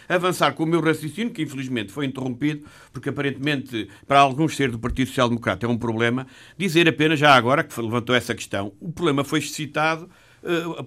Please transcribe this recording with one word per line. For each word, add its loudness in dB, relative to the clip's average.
avançar 2
com -4
o 0
meu 2
raciocínio, -2
que -6
infelizmente -6
foi -6
interrompido, -4
porque -8
aparentemente -4
para 6
alguns 2
ser 0
do -6
Partido -2
Social 2
Democrata -2
é 0
um 0
problema. 0
Dizer 4
apenas 2
já 8
agora 4
que -10
levantou 0
essa 0
questão. -6
O -10
problema 0
foi -2
suscitado, -4
eh, -4